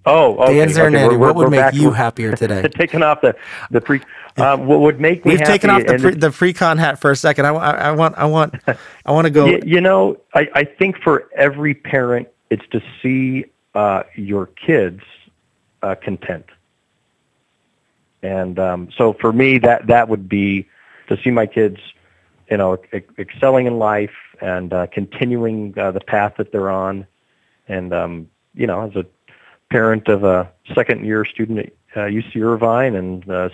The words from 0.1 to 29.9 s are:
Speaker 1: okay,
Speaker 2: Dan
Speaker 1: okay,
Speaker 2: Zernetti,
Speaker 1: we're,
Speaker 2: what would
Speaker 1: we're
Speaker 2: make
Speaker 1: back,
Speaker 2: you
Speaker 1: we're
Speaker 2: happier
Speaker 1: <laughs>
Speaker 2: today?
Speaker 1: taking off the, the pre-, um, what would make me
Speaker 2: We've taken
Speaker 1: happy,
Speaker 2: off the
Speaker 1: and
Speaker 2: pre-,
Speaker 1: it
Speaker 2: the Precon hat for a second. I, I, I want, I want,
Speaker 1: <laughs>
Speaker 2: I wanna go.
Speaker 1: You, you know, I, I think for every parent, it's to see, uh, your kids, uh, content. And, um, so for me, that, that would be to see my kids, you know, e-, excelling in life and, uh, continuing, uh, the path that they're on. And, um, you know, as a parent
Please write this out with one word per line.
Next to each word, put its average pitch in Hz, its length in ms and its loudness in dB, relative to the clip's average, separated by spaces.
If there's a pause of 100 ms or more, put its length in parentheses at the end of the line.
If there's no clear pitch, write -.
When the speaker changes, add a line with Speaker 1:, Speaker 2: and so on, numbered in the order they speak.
Speaker 1:
okay, 135 220 4
Speaker 2:
Dan 156 100 4
Speaker 1:
okay, 151 80 0
Speaker 2:
Zernetti, 156 320 4
Speaker 1:
we're, 123 80 4
Speaker 2:
what 131 180 4
would 170 100 4
Speaker 1:
we're - 40 4
Speaker 2:
make 139 100 4
Speaker 1:
back, 135 140 4
Speaker 2:
you 147 160 4
Speaker 1:
we're 113 60 0
Speaker 2:
happier 113 400 -2
Speaker 1:
<laughs> - 0 -
Speaker 2:
today? 104 320 -2
Speaker 1:
taking 165 340 -2
off 151 200 2
the, 117 140 2 (360)
the 120 100 0
pre-, 139 200 -2 (360)
um, 135 300 2
what 147 140 4
would 147 180 4
make 170 260 0
me 147 60 4
Speaker 2:
We've 160 120 2
taken 202 280 2
Speaker 1:
happy, 202 100 4
Speaker 2:
off - 60 -4
the - 60 2
Speaker 1:
and 127 100 0
Speaker 2:
pre-, 180 80 4
Speaker 1:
it 165 80 -8
Speaker 2:
the 156 100 2
Precon 170 480 0
hat 151 220 -2
for 147 100 2
a 143 60 2
second. 143 320 0
I, 147 80 0
I, 151 160 0
I 147 200 -2
want, 156 260 0
I 143 80 0
want, 156 360 0
Speaker 1:
<laughs> - 60 -4
Speaker 2:
I - 440 -6
wanna 160 200 2
go. 147 160 4
Speaker 1:
You, 175 180 2
you 175 160 2
know, 190 380 2 (160)
I, 147 180 2
I 143 120 0
think 190 340 -4
for - 340 0
every 143 400 0
parent, 123 540 -2 (240)
it's 110 160 -4
to - 160 -6 (180)
see, 131 440 -2 (280)
uh, 101 300 0 (100)
your 98 320 -6
kids, 98 560 -2 (800)
uh, 95 140 -6
content. 90 500 -10 (1800)
And, 92 380 -6
um, 90 360 -4
so 113 180 2
for 113 200 -2
me, 131 260 2
that, 117 280 2
that 117 200 4
would 98 220 -6
be 98 380 -2 (400)
to 101 160 -4
see 127 80 0
my 113 160 0
kids, 104 320 -2 (720)
you 107 60 0
know, 92 200 -2 (160)
e-, 98 80 -8 (160)
excelling 131 500 0
in 120 100 -4
life 107 360 -2 (280)
and, 90 320 -6
uh, 90 140 -4
continuing, 110 880 -6
uh, 98 140 -4
the 95 80 -8
path 104 380 -4
that 104 140 -8
they're 98 180 -4
on. 95 360 -6 (640)
And, 90 260 -8
um, 87 360 -8 (240)
you 127 120 -4
know, 104 220 -6
as 101 80 -18
a 92 100 -6 (640)
parent 113 380 0